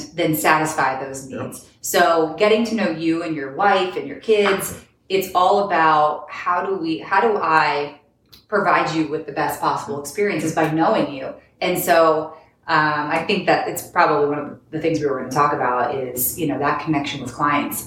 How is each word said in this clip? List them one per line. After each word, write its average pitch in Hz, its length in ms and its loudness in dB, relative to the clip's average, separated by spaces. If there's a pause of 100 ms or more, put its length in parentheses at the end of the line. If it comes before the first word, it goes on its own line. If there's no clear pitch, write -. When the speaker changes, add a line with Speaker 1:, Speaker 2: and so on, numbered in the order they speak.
(160)
Speaker 1:
then 160 200 0
satisfy 151 680 0
those 135 280 -12
Speaker 2:
Yeah. 123 120 -8
Speaker 1:
needs. - 220 -14 (160)
So 165 560 2
getting 220 280 4
to 226 100 -4
know 190 140 0
you 165 340 -2
and 165 120 -4
your 139 200 -8
wife 190 400 2
and 143 100 -6
your 139 140 -12
kids, 202 580 0 (300)
it's 190 260 -2
all 196 320 4
about 156 640 2
how 180 360 -4
do 196 100 -2
we, 160 240 -2
how 196 220 0
do 220 160 2
I 151 640 0 (480)
provide 170 440 2
you 156 140 0
with 151 200 -6
the 143 40 -10
best 151 300 -4
possible 143 400 -2
experiences 165 520 -2
by 156 180 2
knowing 160 420 0
you? 135 200 -8 (280)
And 180 180 -2
so, 160 540 4 (340)
um, 151 440 0
I 196 160 -2
think 185 180 0
that 151 220 2
it's - 160 -6
probably 156 440 2
one 143 120 0
of - 200 -10 (120)
the 156 100 -6
things 160 180 0
we 147 60 -2
were 131 140 0
gonna 120 100 -8
talk 147 240 2
about 123 400 0
is, 127 460 -4
you 156 80 -2
know, 139 100 -2
that 143 260 0
connection 147 380 -2
with 123 100 -10
clients. 147 560 -2